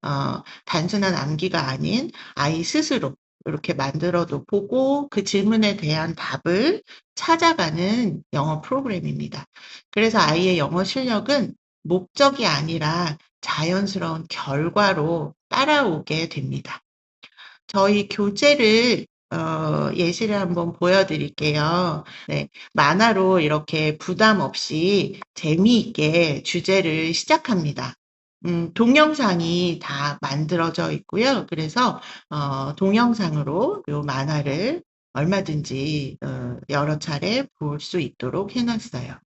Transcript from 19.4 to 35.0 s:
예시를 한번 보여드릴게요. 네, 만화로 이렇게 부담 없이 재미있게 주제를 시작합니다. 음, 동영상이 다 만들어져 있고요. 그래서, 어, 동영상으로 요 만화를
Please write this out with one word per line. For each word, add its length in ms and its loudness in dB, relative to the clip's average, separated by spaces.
예시를 440 0
한번 360 -2
보여드릴게요. 1300 2
네, 200 -4
만화로 680 6
이렇게 580 0
부담 420 4
없이 800 0
재미있게 1120 2
주제를 680 0
시작합니다. 800 0
음, 280 -2
동영상이 1080 2
다 400 -6
만들어져 680 -2
있고요. 560 0
그래서, 520 -2
어, 460 -4
동영상으로 1120 2
요 140 -4
만화를 800 -2